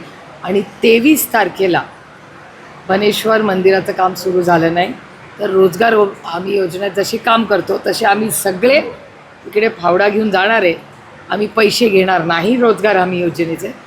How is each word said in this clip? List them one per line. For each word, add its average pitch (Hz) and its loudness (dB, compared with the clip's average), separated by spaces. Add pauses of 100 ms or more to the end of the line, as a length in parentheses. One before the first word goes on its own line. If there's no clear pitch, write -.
(420)
आणि 190 -2
तेवीस 233 2
तारखेला 185 0 (1040)
बनेश्वर 214 0
मंदिराचं 190 0
काम 185 0
सुरू 180 -2
झालं 165 2
नाही 190 -2 (480)
तर 202 -4
रोजगार 190 2
व-, 208 4 (180)
हमी 185 -6
योजनेत 190 -4
जशी 196 -2
काम 226 0
करतो 190 -2
तसे 202 -2
आम्ही 208 0
सगळे 214 0 (640)
इकडे 214 0
फावडा 185 0
घेऊन 214 0
जाणार 190 2
आहे. 196 2 (560)
आम्ही 208 -2
पैसे 220 2
घेणार 185 2
नाही 170 0
रोजगार 208 2
हमी 180 0
योजनेचे, 165 -4 (120)